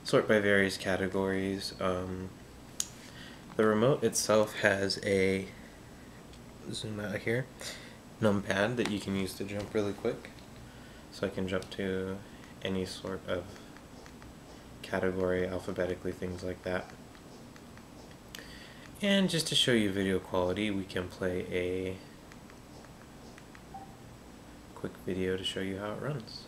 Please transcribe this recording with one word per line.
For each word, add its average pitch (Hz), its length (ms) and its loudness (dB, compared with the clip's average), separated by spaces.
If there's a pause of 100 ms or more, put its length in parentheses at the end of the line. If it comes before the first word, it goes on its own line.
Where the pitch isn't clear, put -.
Sort - 240 6
by 110 120 8
various 98 380 6
categories. 95 1040 2
Um, 92 480 0 (1300)
the 110 80 6
remote 110 400 6
itself 107 560 4
has 98 420 6
a, 95 440 4 (1200)
zoom 110 300 -4
out 104 160 -2
here, 117 280 2 (760)
numpad 101 560 4
that 101 120 4
you 101 120 0
can 98 160 0
use 95 160 0
to - 100 -6
jump 101 300 -4
really 101 180 4
quick. - 380 -2 (840)
So - 160 -2
I - 20 2
can 95 160 -2
jump 92 260 0
to 95 440 -2 (480)
any 95 220 0
sort 90 420 -6
of 90 160 0 (1400)
category 92 640 2
alphabetically, 90 680 -2
things 90 280 -4
like 90 220 -4
that. 92 260 -2 (2000)
And 196 280 8
just 156 180 2
to 147 80 2
show 135 180 8
you 107 180 6
video 95 280 4
quality, 92 520 2
we 98 140 0
can 92 240 -4
play 92 420 0
a 92 460 0 (2750)
quick - 200 -6 (120)
video 92 300 2
to 92 80 -4
show - 160 -2
you 95 200 -2
how 104 120 -2
it 107 100 -4
runs. 120 460 -4